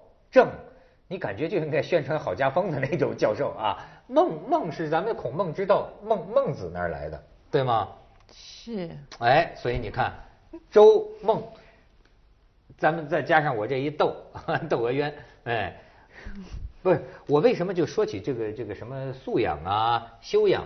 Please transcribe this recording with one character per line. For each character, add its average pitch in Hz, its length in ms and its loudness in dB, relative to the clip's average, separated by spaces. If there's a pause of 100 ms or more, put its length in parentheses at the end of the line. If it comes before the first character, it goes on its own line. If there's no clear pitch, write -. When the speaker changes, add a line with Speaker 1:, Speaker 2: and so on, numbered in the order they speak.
(300)
Speaker 1:
正， 175 160 8 (640)
你 185 100 -10
感 107 180 -6
觉 143 120 -2
就 208 100 0
应 151 140 -4
该 147 100 2
宣 156 220 0
传 151 120 -2
好 101 160 -4
家 135 160 2
风 180 220 -2
的 143 80 -4
那 135 180 -2
种 120 200 0
教 113 180 2
授 123 240 -2
啊。 104 260 -2 (220)
孟， 262 420 2
孟 277 220 0
是 156 180 -6
咱 160 140 0
们 220 100 -2
孔 123 220 -6
孟 170 180 -4
之 190 140 -4
道， 185 220 2 (160)
孟， 202 240 -2
孟 240 240 0
子 101 200 -10
那 87 60 -8
儿 87 120 -2
来 73 200 -8
的， 78 100 -12 (300)
对 139 140 2
吗？ 113 240 0 (440)
Speaker 2:
是。 - 560 -12 (300)
Speaker 1:
哎， 135 380 4
所 120 160 -4
以 123 60 0
你 110 120 -6
看， 104 220 -2 (580)
周 214 380 10 (120)
孟， 190 220 0 (1400)
咱 160 160 2
们 160 140 -6
再 160 120 0
加 156 220 4
上 143 140 -2
我 104 100 -2
这 131 140 -2
一 147 100 -2
窦， 147 240 0 (280)
<laughs> 160 280 -4
窦 127 120 0
娥 120 100 0
冤， 143 200 -2 (320)
哎， 101 320 -4 (1040)
不 185 80 2
是， 160 120 2 (240)
我 143 140 2
为 226 140 4
什 175 120 -2
么 170 80 -4
就 170 100 2
说 208 220 0
起 214 140 -6
这 147 140 -4
个， 110 180 -4
这 117 120 -8
个 104 100 -8
什 - 120 -14
么 135 260 -10
素 202 260 -4
养 80 260 -2
啊、 110 420 0 (140)
修 214 260 2
养 131 200 2